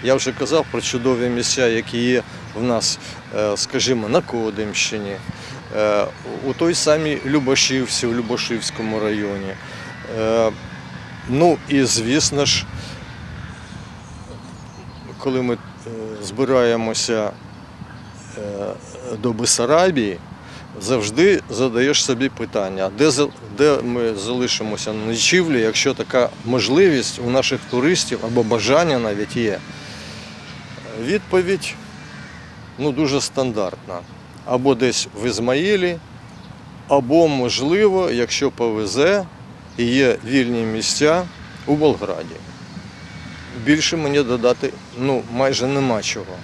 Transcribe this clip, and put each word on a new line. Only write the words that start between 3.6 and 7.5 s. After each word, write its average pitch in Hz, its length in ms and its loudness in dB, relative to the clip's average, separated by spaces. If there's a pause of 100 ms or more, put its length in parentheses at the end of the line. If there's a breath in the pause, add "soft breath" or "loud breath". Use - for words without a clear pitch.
на 156 120 4
Кодимщині, 107 960 -4 (600 loud breath)
е, 107 300 2 (400)
у 135 80 -2
той 165 200 2
самій 156 520 2
Любашівці, 135 840 2